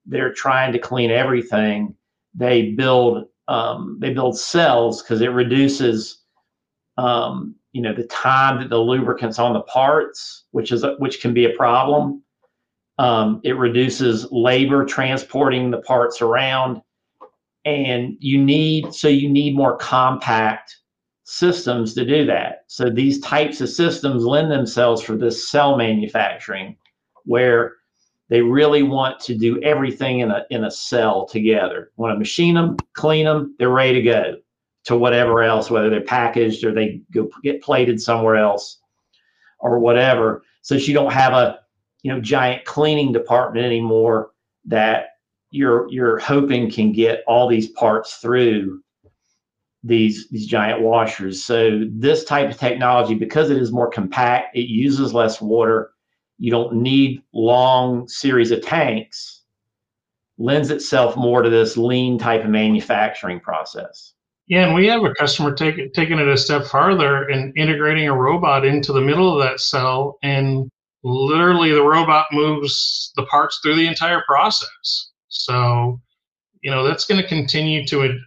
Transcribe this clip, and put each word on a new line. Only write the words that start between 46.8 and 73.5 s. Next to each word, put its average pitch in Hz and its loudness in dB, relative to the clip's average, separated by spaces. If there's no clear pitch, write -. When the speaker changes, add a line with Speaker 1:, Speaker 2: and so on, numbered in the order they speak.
Speaker 1:
get 110 0
all 120 4
these 110 0
parts 110 -2
through 107 0
these, 110 0
these 107 -8
giant 110 -2
washers. 110 -2
So 113 2
this 135 0
type 143 0
of - -14
technology, 123 0
because 147 0
it 135 2
is 120 -2
more 120 0
compact, 120 -2
it 120 -4
uses 127 0
less 113 0
water, 110 0
you 117 -4
don't 117 0
need 131 2
long 123 2
series 123 2
of 113 0
tanks, - -4
lends 139 0
itself 127 0
more 123 2
to 117 4
this 113 4
lean 123 0
type 113 0
of 107 -2
manufacturing 107 0
process. - -10
Speaker 2:
Yeah, 180 4
and 160 2
we 185 4
have 226 2
a 139 0
customer 147 0
take-, 156 -4
taking 160 0
it 143 2
a 139 4
step 139 0
farther 143 2
and 131 -4
integrating 151 0
a 139 0
robot 139 2
into 143 0
the 135 2
middle 160 2
of 143 2
that 131 -2
cell, 131 -2
and 135 -2
literally 160 2
the 147 4
robot 156 4
moves 147 -2
the 135 -2
parts 147 0